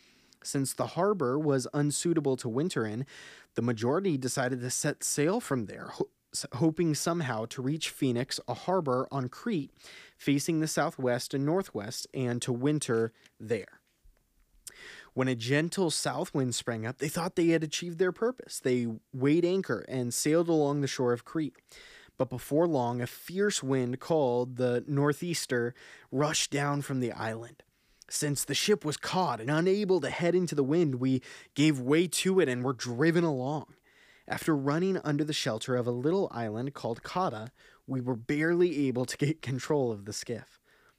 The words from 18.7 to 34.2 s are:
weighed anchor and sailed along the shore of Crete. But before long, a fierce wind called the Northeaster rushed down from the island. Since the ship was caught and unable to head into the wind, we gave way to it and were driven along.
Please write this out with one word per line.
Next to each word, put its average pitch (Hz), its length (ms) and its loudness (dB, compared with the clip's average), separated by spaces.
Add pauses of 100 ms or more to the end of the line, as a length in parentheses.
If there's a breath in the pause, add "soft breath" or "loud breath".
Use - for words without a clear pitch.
weighed 147 320 4
anchor 180 420 0
and 123 280 -4
sailed 165 340 2
along 147 320 2
the 139 60 0
shore 123 260 0
of 117 120 -2
Crete. - 320 -4 (600 loud breath)
But 127 140 -2
before 143 360 0
long, 123 360 0
a 123 40 -4
fierce 196 560 -2
wind 131 380 0
called 127 560 0
the 123 300 0
Northeaster 143 880 0 (360 loud breath)
rushed 147 400 0
down 143 320 0
from 135 180 -2
the 117 120 -2
island. 113 500 -8 (500 soft breath)
Since 147 320 -2
the 143 100 -4
ship 208 300 2
was 151 140 -2
caught 156 420 -2
and 120 100 -4
unable 185 520 4
to 127 80 -2
head 170 240 2
into 180 200 2
the 143 80 2
wind, 143 340 4
we 131 260 2 (320 loud breath)
gave 147 260 4
way 156 280 4
to 185 320 2
it 147 80 4
and 123 140 -2
were 131 120 0
driven 156 500 2
along. 143 480 -2 (560 soft breath)